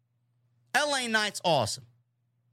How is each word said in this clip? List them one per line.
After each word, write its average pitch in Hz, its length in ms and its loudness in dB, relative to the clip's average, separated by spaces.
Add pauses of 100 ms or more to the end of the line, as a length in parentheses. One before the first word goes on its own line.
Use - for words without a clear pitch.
(760)
L 285 200 2
A 254 140 -2
Knight's 214 360 -2
awesome. 139 420 0 (680)